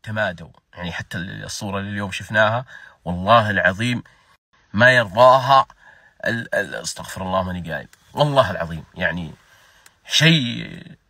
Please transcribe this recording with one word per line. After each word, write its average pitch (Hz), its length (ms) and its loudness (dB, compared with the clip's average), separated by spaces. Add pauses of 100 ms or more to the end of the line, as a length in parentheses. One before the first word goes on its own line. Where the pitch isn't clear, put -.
تمادوا، 98 460 -6 (240)
يعني 87 180 -10
حتى - 260 -10
ال-، 98 260 -10
الصورة 101 360 -8
اللي 98 100 -8
اليوم 101 220 -6
شفناها 110 540 0 (400)
والله 101 440 2
العظيم 98 540 -2 (720)
ما 123 220 6
يرضاها 127 720 6 (580)
ال-، 117 300 -4
ال-، 98 200 -4
استغفر - 460 -12
الله 92 220 -2
ماني 87 300 -6
قايل، 71 140 -10 (260)
والله 139 380 2
العظيم 82 320 -8 (120)
يعني 85 380 -6 (760)
شيء 123 760 0 (260)